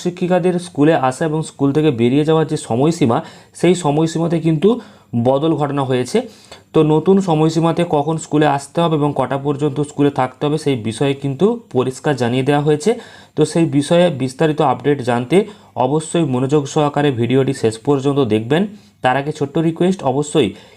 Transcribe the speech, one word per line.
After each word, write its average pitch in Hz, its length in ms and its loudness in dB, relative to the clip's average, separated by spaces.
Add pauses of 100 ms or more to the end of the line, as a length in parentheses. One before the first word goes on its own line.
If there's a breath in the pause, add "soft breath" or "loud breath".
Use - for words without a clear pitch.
শিক্ষিকাদের 180 560 0
স্কুলে 156 340 2 (160)
আসা 127 160 -4
এবং 156 140 -2 (100)
স্কুল 139 280 -2
থেকে 156 140 2
বেরিয়ে 127 380 2
যাওয়ার 160 220 2
যে 156 60 -4
সময়সীমা, 135 600 0 (420 loud breath)
সেই 175 160 4
সময়সীমাতে 160 640 -2
কিন্তু 160 300 2 (580 loud breath)
বদল 139 280 2
ঘটানো 139 340 -2
হয়েছে। 127 280 0 (560 loud breath)
তো 156 100 4
নতুন 156 380 2
সময়সীমাতে 160 680 0
কখন 156 280 0
স্কুলে 156 300 0
আসতে 143 340 -2
হবে 165 140 0
এবং 147 240 0
কটা 135 180 -2
পর্যন্ত 139 440 -4
স্কুলে 143 380 0
থাকতে 127 260 -4
হবে 147 120 -2
সেই 139 200 -2 (100)
বিষয়ে 139 260 -2
কিন্তু 139 320 -4 (260)
পরিষ্কার 131 440 -2
জানিয়ে 127 320 0
দেওয়া 147 200 2
হয়েছে। 151 240 0 (440 loud breath)
তো 156 60 2 (100)
সেই 170 140 2
বিষয়ে 147 400 2 (160)
বিস্তারিত 151 400 0
আপডেট 135 360 0 (120)
জানতে 123 280 0 (380 loud breath)
অবশ্যই 156 580 0
মনোযোগ 135 300 0 (100)
সহকারে 147 380 0
ভিডিওটি 131 420 0
শেষ 113 220 -2 (120)
পর্যন্ত 139 320 0 (140)
দেখবেন। 117 300 0 (400 loud breath)
তার 127 140 2
আগে 139 140 -4
ছোট্ট 143 260 -6
রিকোয়েস্ট, 170 460 0
অবশ্যই 135 460 0 (280 loud breath)